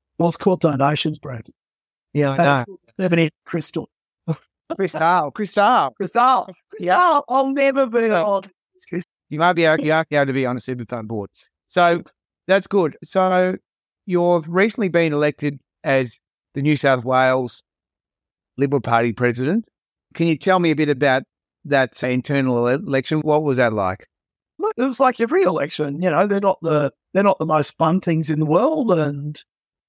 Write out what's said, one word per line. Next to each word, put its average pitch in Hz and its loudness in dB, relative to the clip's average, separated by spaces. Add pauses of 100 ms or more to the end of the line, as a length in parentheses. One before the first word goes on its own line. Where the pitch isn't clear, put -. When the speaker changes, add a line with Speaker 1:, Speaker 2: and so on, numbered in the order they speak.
(180)
Speaker 1:
Well, 170 2
it's 165 -4
called 185 0
donations, 147 0
Brad. 127 -14 (640)
Speaker 2:
Yeah, 143 0
I 135 -4
Speaker 1:
That's 139 2
Speaker 2:
know. 98 -16
Speaker 1:
called - -20 (180)
seventy 170 2 (160)
Crystal. - -8 (840)
Speaker 2:
Cristal, 165 0
Cristal. 202 0
Speaker 1:
Cristal. 233 0 (280)
Speaker 2:
Yeah. 180 0
Speaker 1:
Cristal. 339 4
I'll 269 0
never 269 2
be 226 0
on. 196 0 (840)
Speaker 2:
You 151 -6
might 175 4
be, 165 0
you 156 2
might 160 0
be 151 -2
able 143 2
to 131 -2
be 131 0
on 123 -4
a 110 -10
super 123 -8
fund 110 -10
board. 107 -8 (380)
So 175 2 (440)
that's 190 2
good. 180 0
So 185 0 (500)
you've 175 2
recently 196 0
been 165 2
elected 147 -2 (240)
as 135 0 (340)
the 139 -6
New 147 2
South 131 2
Wales 131 0 (920)
Liberal 135 0
Party 117 0
president. 127 -2 (480)
Can 170 0
you 156 0
tell 185 2
me 170 2
a 147 0
bit 147 0
about 135 0 (420)
that 135 0
internal 127 0
ele-, 135 0
election? 151 -2
What 151 0
was 135 -2
that 120 2
like? 95 -4 (500)
Speaker 1:
Look, 427 -2
it 247 0
was 262 -2
like 254 0
every 302 0
election, 151 -2
you 185 0
know, 170 2
they're 202 -2
not 196 0
the, 151 0 (220)
they're 196 2
not 196 2
the 160 -4
most 156 -2
fun 180 2
things 160 -2
in 156 -2
the 156 0
world. 233 0
And 147 -4 (480)